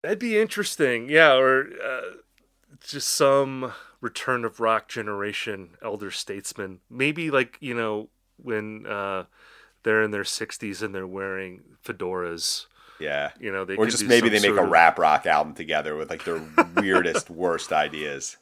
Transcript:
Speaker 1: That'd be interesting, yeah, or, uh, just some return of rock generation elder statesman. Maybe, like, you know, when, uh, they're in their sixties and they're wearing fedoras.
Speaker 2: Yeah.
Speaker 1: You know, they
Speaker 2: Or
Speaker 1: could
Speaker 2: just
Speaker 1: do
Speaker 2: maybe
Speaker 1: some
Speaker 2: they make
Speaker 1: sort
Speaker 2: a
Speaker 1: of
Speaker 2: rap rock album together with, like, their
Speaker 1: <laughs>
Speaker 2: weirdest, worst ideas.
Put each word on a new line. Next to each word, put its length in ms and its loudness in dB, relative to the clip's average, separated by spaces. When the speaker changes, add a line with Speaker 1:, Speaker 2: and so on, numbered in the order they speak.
Speaker 1:
That'd 180 -2
be 200 0
interesting, 680 0
yeah, 260 8
or, 320 4
uh, 180 -6
just 220 -6
some 640 2
return 460 -4
of 160 -6
rock 260 2
generation 840 -8
elder 280 -8
statesman. 720 -10
Maybe, 400 -4
like, 300 0
you 140 -10
know, 340 -4
when, 480 -8
uh, 400 -6
they're 200 2
in 80 -2
their 120 -4
sixties 580 -8
and 140 -8
they're 120 -8
wearing 540 -10
fedoras. 840 -6
Speaker 2:
Yeah. 400 -4
Speaker 1:
You 120 -8
know, 140 -4
they 100 -6
Speaker 2:
Or 100 4
Speaker 1:
could 60 -2
Speaker 2:
just 120 -2
Speaker 1:
do 60 -4
Speaker 2:
maybe 180 8
Speaker 1:
some 20 4
Speaker 2:
they 100 4
make 160 4
Speaker 1:
sort 40 4
Speaker 2:
a 40 6
Speaker 1:
of 80 2
Speaker 2:
rap 280 8
rock 260 4
album 280 2
together 440 -4
with, 120 -8
like, 140 -10
their 180 -4
Speaker 1:
<laughs> 180 0
Speaker 2:
weirdest, 520 0
worst 440 -2
ideas. 680 -4